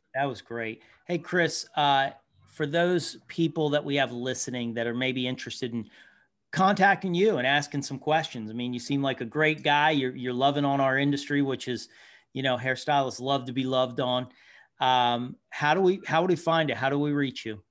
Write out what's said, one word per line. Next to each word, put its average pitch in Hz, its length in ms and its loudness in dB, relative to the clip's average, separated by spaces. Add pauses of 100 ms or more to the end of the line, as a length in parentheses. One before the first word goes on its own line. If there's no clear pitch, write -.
(140)
That 139 120 0
was 120 160 -8
great. 113 400 -8 (240)
Hey, 175 120 -2
Chris, 165 560 -2
uh, 143 360 4 (380)
for - 180 -4
those 170 500 0 (120)
people 156 420 0
that 147 120 2
we 139 140 -2
have 127 160 0
listening 123 640 -6
that 117 120 -2
are 117 80 -2
maybe 127 320 -2
interested 123 460 -6
in 113 160 -8 (600)
contacting 190 640 2
you 190 240 2
and 123 80 0
asking 143 340 0
some 139 180 -8
questions, 151 520 -2
I - 20 -10
mean, 123 220 -6
you 123 40 -6
seem 139 240 -2
like 135 200 -2
a - 20 -4
great 151 380 0
guy. 147 300 4
You're, 131 220 0
you're 127 200 -4
loving 143 320 2
on 139 120 2
our 135 200 2
industry, 143 420 0
which 135 260 -2
is, 120 220 -6 (460)
you 135 80 -4
know, 127 160 0
hairstylists 131 600 0
love 131 260 0
to 127 60 -8
be 131 120 -2
loved 127 360 0
on. 127 280 0 (520)
Um, 123 560 2 (120)
how 147 240 0
do 185 80 4
we, 190 260 2
how 160 140 2
would 185 100 2
we 165 60 4
find 160 320 2
it? 113 80 -2
How 131 140 0
do 143 80 2
we 147 140 0
reach 139 340 -2
you? 107 240 -8